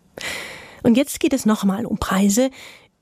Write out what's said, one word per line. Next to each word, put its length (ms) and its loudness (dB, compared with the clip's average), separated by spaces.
Und 160 4
jetzt 240 -2
geht 100 2
es 140 0
nochmal 400 0
um 140 -6
Preise. 500 2